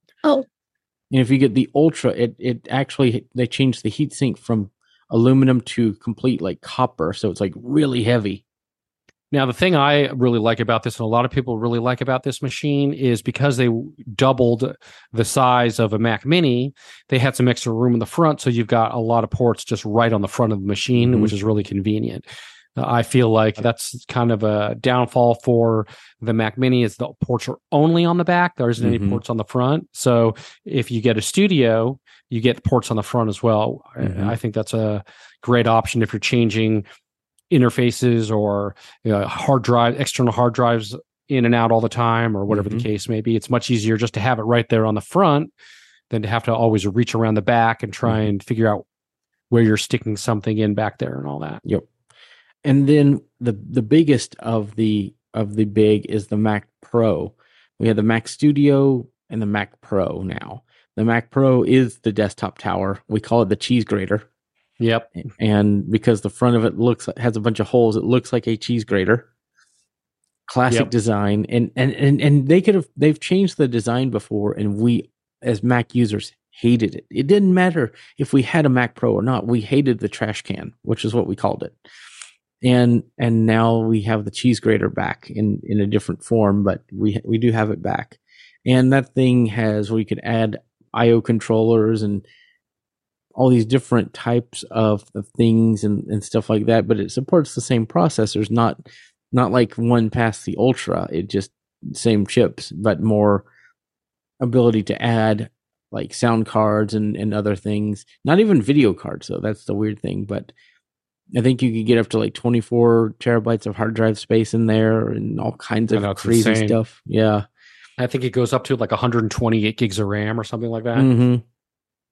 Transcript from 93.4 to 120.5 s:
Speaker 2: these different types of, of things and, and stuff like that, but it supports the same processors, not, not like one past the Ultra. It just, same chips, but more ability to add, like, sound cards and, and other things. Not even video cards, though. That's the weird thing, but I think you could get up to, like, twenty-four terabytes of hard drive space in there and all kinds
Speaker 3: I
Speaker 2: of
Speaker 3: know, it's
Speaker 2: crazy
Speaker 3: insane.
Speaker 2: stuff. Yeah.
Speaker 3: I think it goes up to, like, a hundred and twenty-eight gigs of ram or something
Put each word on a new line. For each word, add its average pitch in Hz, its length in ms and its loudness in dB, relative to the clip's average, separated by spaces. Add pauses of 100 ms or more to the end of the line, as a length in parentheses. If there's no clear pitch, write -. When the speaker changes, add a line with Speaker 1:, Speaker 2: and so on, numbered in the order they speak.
Speaker 2:
these 117 160 4
different 120 480 0
types - 560 -4
of, 110 360 0 (100)
of 101 140 -10
things 113 560 2
and, 101 240 -2
and 104 140 -4
stuff - 260 -4
like 107 160 0
that, 113 220 2
but 110 120 0
it - 120 -6
supports 135 440 0
the 123 60 -6
same 113 260 -2
processors, 110 640 -2
not, 117 260 0 (540)
not 123 220 0
like 123 220 2
one 117 360 2
past 113 340 -2
the 92 140 -6
Ultra. - 520 0
It 90 180 -6
just, 98 200 -4 (440)
same 104 340 0
chips, - 460 0
but 98 280 -2
more 104 440 2 (920)
ability 120 440 2
to - 180 -6
add, 110 480 0 (420)
like, - 220 -10
sound 113 320 0
cards 107 480 0
and, 107 220 -2
and 104 180 -4
other 104 220 -2
things. 104 500 -6 (180)
Not 165 160 4
even 202 220 4
video 123 320 4
cards, - 340 -10
though. - 120 -8
That's 107 260 -6
the 104 80 -6
weird 107 260 -4
thing, 98 260 -6
but 101 260 -8 (840)
I - 40 2
think 127 200 0
you 127 100 2
could 110 160 -4
get 117 100 4
up 110 120 0
to, 110 100 -2
like, 110 140 -2
twenty-four 117 840 2
terabytes 117 460 -2
of 104 120 -6
hard 110 160 -2
drive 110 260 0
space 110 340 0
in 113 120 0
there 110 420 2
and 107 320 -6
all 110 140 -4
kinds 110 400 -2
Speaker 3:
I 110 40 2
Speaker 2:
of 101 40 -2
Speaker 3:
know, 101 100 -2
it's 95 100 -8
Speaker 2:
crazy 113 280 2
Speaker 3:
insane. 110 180 0
Speaker 2:
stuff. 113 380 -2
Yeah. 107 400 2 (520)
Speaker 3:
I 123 100 -2
think 127 180 -4
it 120 60 -4
goes 120 200 0
up 127 140 -2
to, 135 100 -2
like, 117 160 -4
a 110 60 0
hundred 117 260 0
and 107 80 -2
twenty-eight 110 460 0
gigs 107 220 -2
of 104 80 -2
ram 104 320 -4
or 107 40 -8
something 117 260 -8